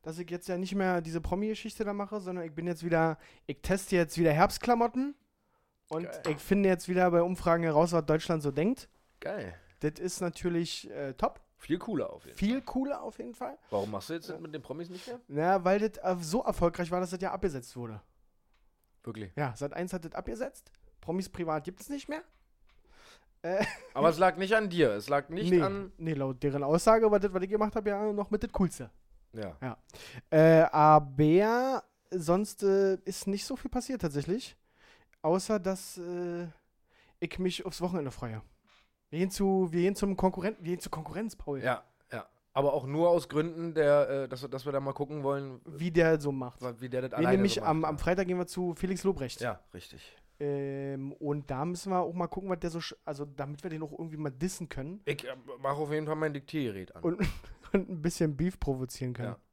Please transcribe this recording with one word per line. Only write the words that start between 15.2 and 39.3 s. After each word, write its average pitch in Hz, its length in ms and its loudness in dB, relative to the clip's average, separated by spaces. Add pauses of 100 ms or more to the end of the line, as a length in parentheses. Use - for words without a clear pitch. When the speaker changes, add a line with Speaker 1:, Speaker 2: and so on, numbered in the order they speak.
Speaker 1:
Ja, 170 360 0
weil 190 140 4 (100)
das, - 160 -8
äh, 185 160 2
so 170 240 -2
erfolgreich 175 460 0
war, 180 100 0
dass 180 120 -2
das 185 100 -8
ja 190 100 -2
abgesetzt 160 440 -6
wurde. 113 260 -10 (1000)
Speaker 2:
Wirklich? 107 320 -10
Speaker 1:
Ja, 139 200 -4
Sat 143 180 -8
eins 180 200 -6
hat 170 100 -8
das 160 120 -14
abgesetzt. 233 560 -10 (300)
Promis 180 280 -4
privat 156 340 -4
gibt's - 260 -12
nicht 277 200 -8
mehr. 311 140 -8 (1200)
Äh, 185 200 0 (160)
<laughs> - 140 -20
Speaker 2:
Aber 151 160 4
es 156 80 2
lag 185 200 4
nicht 190 180 2
an 214 160 2
dir. 160 220 6
Es 104 140 -6
lag 143 220 0
nicht 175 220 0
Speaker 1:
nee, 175 100 8
Speaker 2:
an 190 360 -2
Speaker 1:
nee, 160 180 -4
laut 135 260 -4
deren 143 220 0
Aussage 214 480 6
war 208 80 6
das, 196 120 0
was 185 120 -2
ich 190 80 -6
gemacht 214 240 0
hab, 214 100 -2
ja 208 260 0
noch 202 200 -4
mit 208 100 0
das 240 120 -6
Coolste. 156 360 -2 (440)
Speaker 2:
Ja. 98 280 -8
Speaker 1:
Ja. 123 160 -6 (540)
Äh, 160 400 10
aber 156 1120 6 (260)
sonst, 180 540 0
äh, 196 320 4 (100)
ist - 220 -6
nicht 202 180 -4
so 269 100 -6
viel - 140 -10
passiert 254 320 -4
tatsächlich. 147 560 -4 (640)
Außer, 190 380 0
dass, 185 400 -6
äh, 175 480 -6 (720)
ich - 180 -6
mich 180 300 -2
aufs 170 140 -6
Wochenende 170 280 -2
freue. 110 320 -8 (680)
Wir 156 80 -4
gehen 190 100 2
zu, 190 420 2